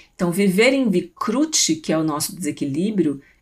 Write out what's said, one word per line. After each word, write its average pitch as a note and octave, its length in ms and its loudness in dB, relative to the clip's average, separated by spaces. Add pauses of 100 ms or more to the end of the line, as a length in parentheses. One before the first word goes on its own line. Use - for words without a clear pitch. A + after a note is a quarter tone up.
(140)
Então, F3 180 -2
viver G3+ 420 4
em C4 180 2
Vikruti, G#3+ 880 -2
que - 140 -6
é D#3+ 60 2
o D#3+ 60 0
nosso D3+ 320 -4
desequilíbrio, D3+ 840 -2 (220)